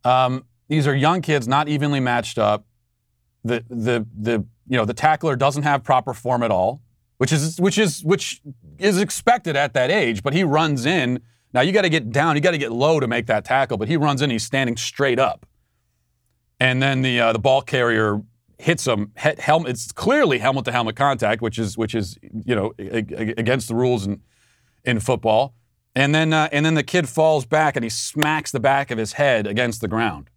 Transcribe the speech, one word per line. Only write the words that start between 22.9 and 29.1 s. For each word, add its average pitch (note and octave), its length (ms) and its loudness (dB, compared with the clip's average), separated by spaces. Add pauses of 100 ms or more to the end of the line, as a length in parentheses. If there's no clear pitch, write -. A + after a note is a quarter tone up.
a-, A2 380 -6
against A#2 320 -2
the A2+ 60 -6
rules A#2+ 320 0
in, G2+ 160 -6 (640)
in A#2+ 160 0
football. A2+ 540 0 (400)
And C#3 200 2
then, D#3+ 180 2
uh, D#3 200 2
and D3 120 0
then D#3+ 100 2
the D3+ 100 0
kid F3 240 -2
falls D#3 360 2
back D3+ 320 0
and A#2+ 80 -2
he A2 60 -4
smacks D3+ 640 -2
the C3 80 -4
back C3+ 300 2
of A#2+ 60 -4
his A2 180 -6